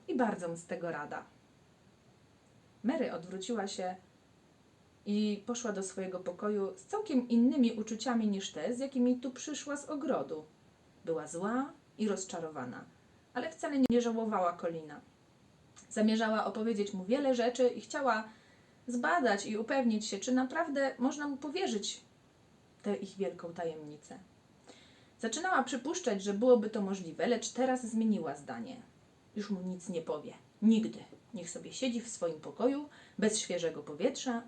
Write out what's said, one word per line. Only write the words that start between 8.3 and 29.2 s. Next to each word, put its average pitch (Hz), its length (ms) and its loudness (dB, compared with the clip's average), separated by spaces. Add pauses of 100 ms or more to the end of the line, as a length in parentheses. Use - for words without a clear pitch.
te, 170 220 -2
z 240 60 -6
jakimi 247 400 2
tu 262 120 -6
przyszła 285 460 -6
z - 120 -10
ogrodu. 175 560 -2 (600)
Była 160 220 -2
zła 226 460 -2 (240)
i 214 100 0
rozczarowana, 151 760 -4 (500)
ale 320 180 -4
wcale 302 260 -4 (120)
nie 240 120 6
żałowała 214 560 0
Colina. 156 440 -6 (880)
Zamierzała 220 560 4
opowiedzieć 208 480 0
mu 185 120 -6
wiele 262 300 4
rzeczy 247 320 4
i 240 140 -2
chciała 240 420 0 (640)
zbadać 247 580 2
i 214 120 -2
upewnić 226 480 2
się, 202 140 -4
czy 247 120 -2
naprawdę 277 640 2
można 294 300 0
mu 277 100 -4
powierzyć 285 640 -4 (800)
tę 202 120 0
ich - 220 -8
wielką 175 360 -4
tajemnicę. 156 640 -8 (1000)
Zaczynała 285 440 2
przypuszczać, 247 600 -2
że 202 100 0
byłoby 214 360 6
to 214 120 -2
możliwe, 190 460 -2
lecz 226 240 0
teraz 254 340 0
zmieniła 214 500 2
zdanie. 123 400 -10 (600)